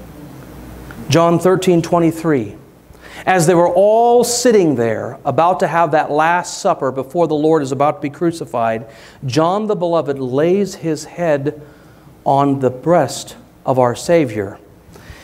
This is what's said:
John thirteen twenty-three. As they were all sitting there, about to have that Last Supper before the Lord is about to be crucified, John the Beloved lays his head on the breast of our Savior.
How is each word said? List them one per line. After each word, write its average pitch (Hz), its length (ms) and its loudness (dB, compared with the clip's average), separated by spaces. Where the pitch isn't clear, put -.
John 170 300 4
thirteen 180 440 2
twenty-three. 160 720 0
As 180 220 2
they 180 80 4
were 175 140 4
all 220 560 4
sitting 208 500 2
there, 113 500 -4
about 160 360 2
to 185 80 0
have 165 240 0
that 147 180 0
Last 165 480 -2
Supper 156 320 -2
before 135 380 -2
the 156 60 -2
Lord 156 280 2
is 131 80 -4
about 143 260 0
to - 40 -14
be 147 100 -6
crucified, 123 760 -4
John 165 420 0
the 208 100 0
Beloved 165 420 -2
lays 165 560 0
his 156 300 -6
head 147 580 -2
on 139 360 2
the 127 100 2
breast 151 680 -2
of 123 140 0
our 120 160 2
Savior. 110 640 -2